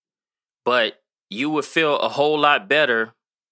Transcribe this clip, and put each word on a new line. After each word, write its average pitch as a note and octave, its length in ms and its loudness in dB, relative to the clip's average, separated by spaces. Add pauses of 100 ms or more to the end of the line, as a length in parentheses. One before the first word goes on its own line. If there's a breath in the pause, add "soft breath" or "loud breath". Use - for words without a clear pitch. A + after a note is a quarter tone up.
(640)
but A#2+ 380 0 (260)
you C3 220 -6
would D3+ 140 -2
feel D#3 340 0
a A2+ 100 -2
whole D3 300 0
lot C#3+ 300 2
better B2 460 0 (380)